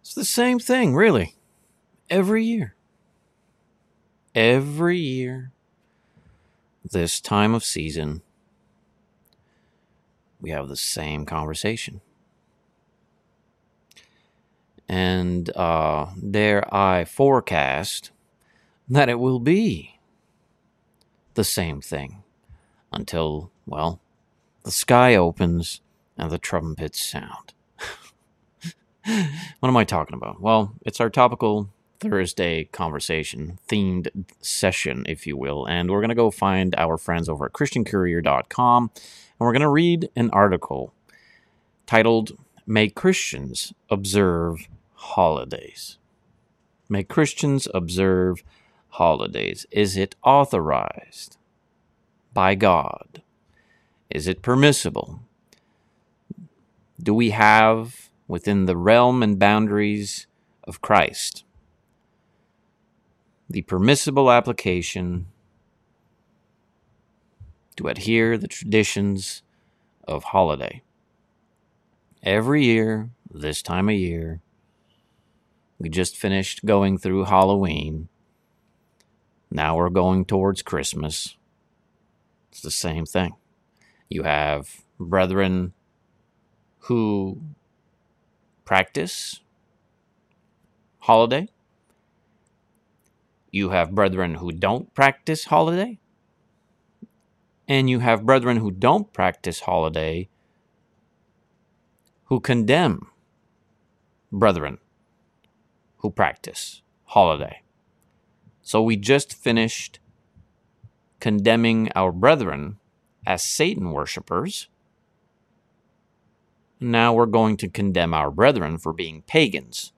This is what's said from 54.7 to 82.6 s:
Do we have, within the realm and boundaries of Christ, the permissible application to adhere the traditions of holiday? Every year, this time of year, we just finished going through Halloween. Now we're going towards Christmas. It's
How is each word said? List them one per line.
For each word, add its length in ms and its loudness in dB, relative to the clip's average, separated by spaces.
Do 120 0
we 160 2
have, 800 4
within 380 0
the 100 2
realm 480 6
and 160 0
boundaries 840 2
of 180 -16
Christ, 640 2
the 140 -6
permissible 680 2
application 960 0
to 140 -8
adhere 500 0
the 80 -8
traditions 960 -2
of 180 -6
holiday? 580 0
Every 420 2
year, 460 2
this 340 -8
time 260 0
of 80 2
year, 440 -4
we 80 -8
just 280 -4
finished 480 -2
going 340 2
through 260 -2
Halloween. 840 2
Now 260 -2
we're 140 2
going 340 2
towards 380 -2
Christmas. 720 -8
It's 80 -20